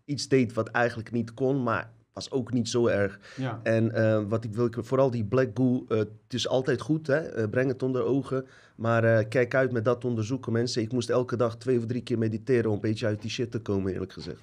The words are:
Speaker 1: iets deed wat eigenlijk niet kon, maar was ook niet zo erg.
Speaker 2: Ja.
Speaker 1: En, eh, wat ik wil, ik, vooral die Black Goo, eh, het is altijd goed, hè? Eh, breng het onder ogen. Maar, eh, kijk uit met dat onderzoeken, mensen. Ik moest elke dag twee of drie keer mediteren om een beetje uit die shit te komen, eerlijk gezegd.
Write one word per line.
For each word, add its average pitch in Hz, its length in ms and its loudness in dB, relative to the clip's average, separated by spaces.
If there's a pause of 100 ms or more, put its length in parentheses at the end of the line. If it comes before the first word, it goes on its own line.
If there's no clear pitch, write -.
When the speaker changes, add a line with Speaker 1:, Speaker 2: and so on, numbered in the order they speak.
Speaker 1:
iets 143 220 -6
deed 123 260 4
wat 110 140 -2
eigenlijk 120 440 -2
niet 117 220 -2
kon, 135 300 0
maar 110 260 -2 (240)
was - 180 -10
ook 131 220 -2
niet 117 160 0
zo 120 180 2
erg. 98 320 2 (180)
Speaker 2:
Ja. 123 260 -6
Speaker 1:
En, 113 280 2
eh, 110 360 2
wat 113 160 -2
ik 110 100 -6
wil, 120 120 2
ik, 117 140 -2
vooral 131 320 2
die 117 140 -2
Black 127 280 2
Goo, 127 340 2
eh, 110 100 0
het 107 120 0 (180)
is 113 200 -4
altijd 131 340 0
goed, 156 260 -2
hè? 139 120 2
Eh, 113 300 -4
breng 127 180 2
het 131 160 -2
onder 131 200 0
ogen. 131 420 0 (300)
Maar, 113 280 2
eh, 113 260 6
kijk 123 260 2
uit 131 160 4
met 117 140 0
dat 123 200 0
onderzoeken, 123 460 -2
mensen. 117 300 0
Ik 113 100 -2
moest 120 180 -2
elke 123 260 0
dag 113 220 0
twee 127 200 0
of 117 80 -2
drie 120 160 -4
keer 120 160 -4
mediteren 113 520 0
om 104 60 2
een 95 60 -4
beetje 110 240 -2
uit 107 160 -2
die 110 80 -6
shit 117 220 -4
te 117 80 -4
komen, 98 340 -2
eerlijk 95 200 -6
gezegd. 80 300 -12